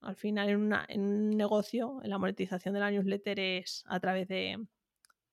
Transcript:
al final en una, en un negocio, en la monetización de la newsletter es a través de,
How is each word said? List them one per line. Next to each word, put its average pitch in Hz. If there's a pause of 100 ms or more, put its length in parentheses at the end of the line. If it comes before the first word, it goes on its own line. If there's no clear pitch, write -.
al 196
final 208
en 202
una, 208
en -
un 208
negocio, 214
en 208
la 196
monetización 190
de 202
la 202
newsletter 202
es 185
a 180
través 185
de, 190 (640)